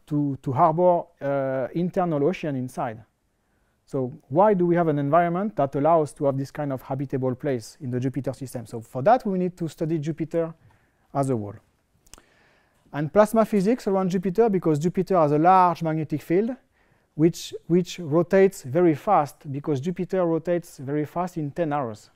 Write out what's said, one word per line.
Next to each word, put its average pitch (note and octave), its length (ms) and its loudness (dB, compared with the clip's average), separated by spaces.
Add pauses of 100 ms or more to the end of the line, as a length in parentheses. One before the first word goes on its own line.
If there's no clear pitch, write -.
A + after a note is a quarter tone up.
to, C#3+ 360 -2
to C#3 100 -4
harbor, E3+ 500 2 (180)
uh, C3+ 540 -2
internal E3+ 500 0
ocean D#3+ 300 -2
inside. B2+ 480 -8 (840)
So C3 280 -6 (160)
why G3 260 4
do F3 120 2
we E3+ 100 2
have F3 100 2
an D3 120 0
environment E3+ 580 0
that C#3 180 -2
allows D3+ 400 2
to D3 120 -4
have C#3 100 0
this C3+ 160 -6
kind D3 200 -6
of B2+ 100 -8
habitable C3 520 -4
place B2+ 460 -6
in C3 100 -8
the B2+ 80 -4
Jupiter C3+ 340 -4
system? A#2+ 340 -12
So A#2 140 -12
for B2+ 220 -8
that, A#3 240 4
we F#3+ 120 -2
need F3+ 180 -4
to E3+ 100 -6
study D#3+ 320 -4
Jupiter E3 560 -4 (580)
as C#3 180 0
a B2+ 60 0
whole. G2+ 180 -8 (1400)
And D3 220 -6
plasma G#3+ 320 4
physics G#3 420 0
around F#3+ 220 0
Jupiter, F#3+ 400 0
because E3 300 2
Jupiter F3+ 400 0
has D3 140 4
a D3 60 2
large F3+ 440 4
magnetic D#3 400 -4
field, A3 340 -2 (580)
which, - 380 0 (140)
which F3 320 0
rotates F3 640 2
very D#3+ 320 2
fast, D3+ 580 -2
because C#3+ 260 -4
Jupiter F3+ 460 -4
rotates E3+ 540 -2
very D3 260 -4
fast F3 320 -6
in D3 140 -6
ten D#3+ 240 -4
hours. A#2 420 -8